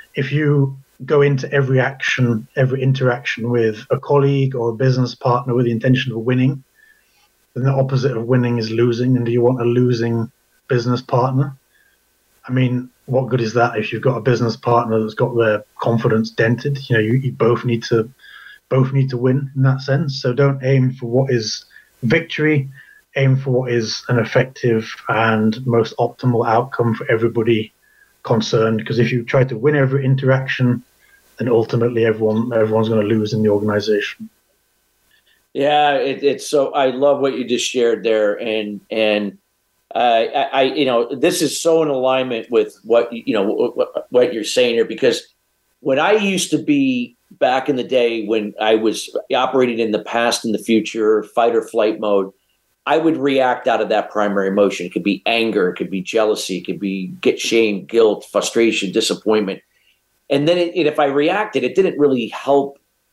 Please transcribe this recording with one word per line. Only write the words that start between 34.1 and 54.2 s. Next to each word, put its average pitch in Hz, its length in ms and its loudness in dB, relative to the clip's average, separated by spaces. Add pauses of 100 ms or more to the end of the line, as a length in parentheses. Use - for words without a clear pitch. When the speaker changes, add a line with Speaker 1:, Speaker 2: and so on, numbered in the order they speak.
Speaker 2:
Yeah, 147 440 2
it, 135 260 -2
it's - 260 0
so, 143 240 2
I 139 140 2
love 131 320 2
what 131 180 0
you 123 100 -4
just 117 220 -2
shared 117 340 0
there. 107 360 2
And, 107 500 -6
and, 104 480 -2 (560)
uh, 117 320 2 (100)
I, 143 60 0 (100)
I, 135 120 0
you 135 220 0
know, 120 280 0
this 151 300 0
is 135 180 -4
so 165 220 2
in 151 60 0
alignment 131 600 -2
with 110 340 0
what, 117 300 2
you 117 200 -6
know, 104 100 0
what, 113 340 -2
what, - 320 -4
what 123 240 2
you're 110 100 -6
saying 120 300 0
here, 117 120 2
because - 360 -2 (600)
when 135 180 0
I 180 140 2
used 196 380 0
to 156 60 0
be 135 580 0 (140)
back 127 400 0
in 143 60 0
the 123 80 -4
day 117 420 0
when 104 340 -2
I 110 160 4
was 107 400 -2 (180)
operating 127 460 0
in 110 120 -2
the 104 120 -2
past 117 420 -2
and 113 80 -2
the 104 60 -2
future, 107 640 0
fight 117 340 0
or 110 60 2
flight 110 380 -2
mode, 101 320 0 (540)
I 143 120 2
would 165 200 2
react 131 500 0
out 113 140 2
of 101 80 -2
that 104 200 0
primary 101 380 0